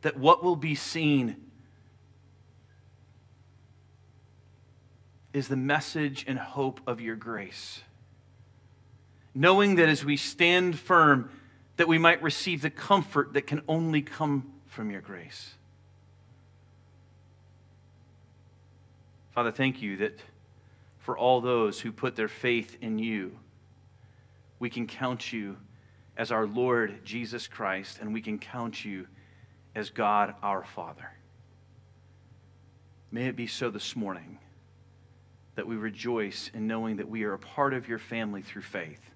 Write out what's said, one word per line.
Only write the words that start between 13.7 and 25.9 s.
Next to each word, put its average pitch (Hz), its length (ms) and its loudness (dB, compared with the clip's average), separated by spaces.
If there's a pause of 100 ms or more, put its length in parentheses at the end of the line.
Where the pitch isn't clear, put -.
come 143 500 -2 (140)
from 107 240 -8
your 98 120 -10
grace. 87 520 -16 (3750)
Father, 120 180 0
thank 127 300 -2
you 98 160 -6
that 104 220 -4 (800)
for - 200 -6
all 127 240 4
those 117 380 2
who 113 120 -8
put 123 240 -4
their 110 120 -2
faith 117 540 -2
in 110 160 -4
you, 107 400 -4 (1200)
we 120 100 -4
can 117 180 -6
count 127 440 -6
you 101 260 -8 (600)